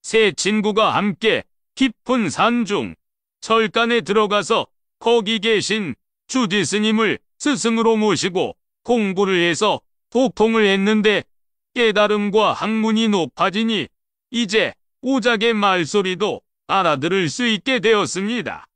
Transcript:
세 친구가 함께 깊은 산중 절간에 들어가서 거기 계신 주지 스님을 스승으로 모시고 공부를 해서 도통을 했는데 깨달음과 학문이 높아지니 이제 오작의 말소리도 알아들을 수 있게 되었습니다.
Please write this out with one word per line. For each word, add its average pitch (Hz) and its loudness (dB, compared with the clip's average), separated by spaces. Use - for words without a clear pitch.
세 220 2
친구가 208 0
함께 185 0
깊은 240 -2
산중 190 -2
절간에 226 0
들어가서 202 0
거기 226 0
계신 202 -2
주지 208 0
스님을 214 0
스승으로 226 0
모시고 180 -2
공부를 190 0
해서 165 -2
도통을 226 2
했는데 196 2
깨달음과 208 2
학문이 220 0
높아지니 190 -2
이제 208 0
오작의 233 0
말소리도 185 0
알아들을 170 0
수 240 -4
있게 233 0
되었습니다. 190 -2